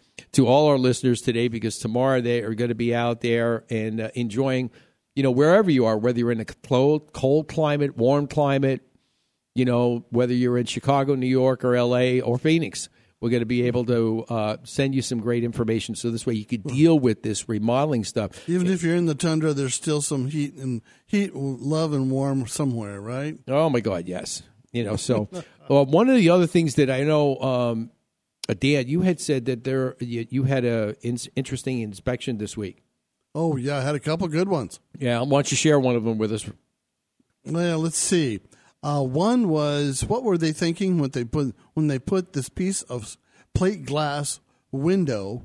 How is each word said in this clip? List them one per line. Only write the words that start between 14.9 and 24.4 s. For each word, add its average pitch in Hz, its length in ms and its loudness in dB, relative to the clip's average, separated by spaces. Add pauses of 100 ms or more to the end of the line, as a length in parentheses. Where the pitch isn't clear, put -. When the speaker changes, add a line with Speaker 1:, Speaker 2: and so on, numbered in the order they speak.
Speaker 1:
you 131 80 0
some 120 180 -4
great 120 240 -2
information. 113 500 -2
So 117 160 -4
this 113 160 -6
way 123 80 -2
you 107 120 -6
could 110 180 -6
deal 151 340 4
with 120 240 0
this 110 260 -6
remodeling 117 560 0
stuff. - 440 -8
Speaker 2:
Even 180 200 0
if 180 140 -2
you're 165 140 0
in 175 100 0
the 156 80 0
tundra, 160 380 0
there's 139 220 -4
still 151 260 -2
some 135 280 -4
heat 147 260 -4
and 127 260 -6 (260)
heat, 202 280 0
love, 139 580 -2
and 135 180 0
warm 135 360 0
somewhere, 110 540 -4
right? 131 360 -8 (120)
Speaker 1:
Oh 151 200 2
my 123 120 2
God, 92 260 -2
yes. - 360 -8 (300)